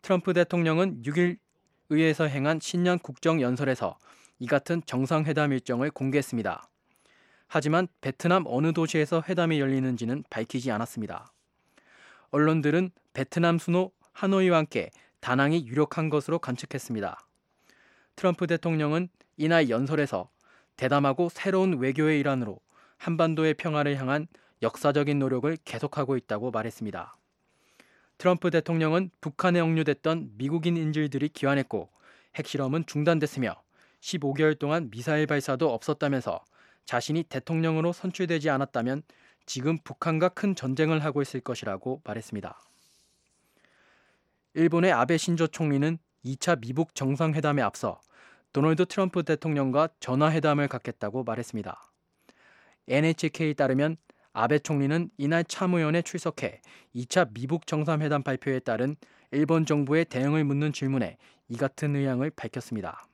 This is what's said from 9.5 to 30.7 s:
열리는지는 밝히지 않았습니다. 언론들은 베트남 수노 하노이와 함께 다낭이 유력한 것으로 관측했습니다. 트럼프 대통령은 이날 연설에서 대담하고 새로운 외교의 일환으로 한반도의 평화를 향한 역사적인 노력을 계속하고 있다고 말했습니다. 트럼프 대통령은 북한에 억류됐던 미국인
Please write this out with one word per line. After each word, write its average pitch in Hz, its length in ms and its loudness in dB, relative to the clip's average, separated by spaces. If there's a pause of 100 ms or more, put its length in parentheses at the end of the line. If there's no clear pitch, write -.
열리는지는 131 680 -2
밝히지 123 400 -4
않았습니다. 107 600 -6 (1000)
언론들은 156 600 2 (220)
베트남 165 460 0
수노 180 340 0 (200)
하노이와 190 440 4
함께 147 320 0 (320)
다낭이 139 460 2
유력한 151 420 0
것으로 151 300 -2
관측했습니다. 120 800 -6 (1000)
트럼프 180 300 0
대통령은 160 640 0 (260)
이날 156 320 4
연설에서 131 640 0 (480)
대담하고 139 500 2
새로운 185 500 0
외교의 143 400 2
일환으로 131 420 -2 (360)
한반도의 160 580 0
평화를 147 440 -2
향한 139 280 -2 (360)
역사적인 143 560 2
노력을 131 360 0 (120)
계속하고 135 500 -4
있다고 117 340 -4
말했습니다. 110 640 -8 (1000)
트럼프 180 360 2
대통령은 165 580 0 (100)
북한에 175 380 0
억류됐던 160 800 0
미국인 160 400 -2